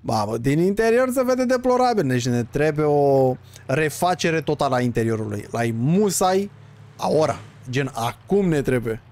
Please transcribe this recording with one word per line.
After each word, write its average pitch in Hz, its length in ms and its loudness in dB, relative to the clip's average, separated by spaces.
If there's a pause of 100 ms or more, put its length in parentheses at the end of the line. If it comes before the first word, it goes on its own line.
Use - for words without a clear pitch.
Mamă, 110 320 -2
din 135 220 0
interior 226 540 2
se 262 100 0
vede 254 220 0
deplorabil, 247 640 2
deci 127 200 0
ne 120 160 0
trebuie 151 420 0
o 139 500 4 (300)
refacere 160 760 -2
totală 143 340 -2
a 123 60 0
interiorului. 110 720 -2
La 117 100 -4 (120)
musai, 185 800 0 (460)
a - 100 -6
ora. 151 320 0 (300)
Gen, 131 240 -4
acum 175 560 -2
ne 151 120 2
trebuie. 117 400 -2 (100)